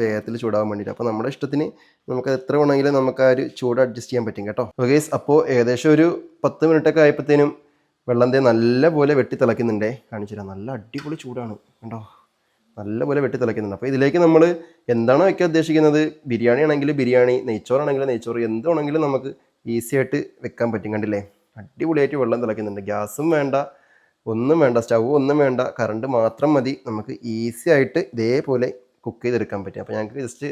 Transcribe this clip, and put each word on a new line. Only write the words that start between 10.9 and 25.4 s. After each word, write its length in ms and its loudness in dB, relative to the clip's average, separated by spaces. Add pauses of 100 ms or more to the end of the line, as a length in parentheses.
ചൂടാണ് 320 -10 (260)
കണ്ടോ, 200 -14 (760)
നല്ലപോലെ 460 -4
വെട്ടി 180 -4
തിളയ്ക്കുന്നുണ്ട്. 360 -4
അപ്പോൾ 120 -4
ഇതിലേക്ക് 340 2
നമ്മൾ 180 6 (520)
എന്താണോ 340 4
വെക്കാൻ 220 0
ഉദ്ദേശിക്കുന്നത്, 500 2 (300)
ബിരിയാണി 360 2
ആണെങ്കിൽ 240 0 (100)
ബിരിയാണി, 360 4 (120)
നെയ്ച്ചോറാണെങ്കിൽ 640 -2
നെയ്ച്ചോറ്, 380 -4
എന്താണെങ്കിലും 580 -2
നമുക്ക് 240 -4 (440)
ഈസി 220 -6
ആയിട്ട് 200 0 (260)
വെക്കാൻ 280 -4
പറ്റും. 220 -6
കണ്ടില്ലേ, 240 -2 (420)
അടിപൊളിയായിട്ട് 600 -2
വെള്ളം 220 0
തിളയ്ക്കുന്നുണ്ട്. 480 -6
ഗ്യാസും 460 -4
വേണ്ട, 200 0 (760)
ഒന്നും 300 2
വേണ്ട, 220 4
സ്റ്റൗ 200 0 (140)
ഒന്നും 240 2